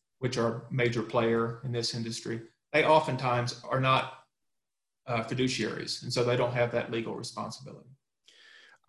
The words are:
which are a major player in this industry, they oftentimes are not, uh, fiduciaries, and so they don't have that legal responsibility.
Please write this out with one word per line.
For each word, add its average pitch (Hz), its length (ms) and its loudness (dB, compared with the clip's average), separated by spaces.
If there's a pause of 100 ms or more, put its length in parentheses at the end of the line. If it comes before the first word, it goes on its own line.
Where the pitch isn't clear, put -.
(180)
which 123 180 -2
are 117 340 0
a - 40 -4
major 117 280 2
player 117 640 2
in 127 80 -4
this 117 220 -2
industry, 113 480 -6 (320)
they 156 100 6
oftentimes 131 840 4
are 131 120 0
not, 131 320 2 (920)
uh, 113 180 -2
fiduciaries, - 800 -2
and 120 100 -8
so 127 100 0
they 120 140 2
don't 123 160 2
have 120 180 2
that 117 200 -2
legal 113 260 -4
responsibility. 117 720 -12 (1000)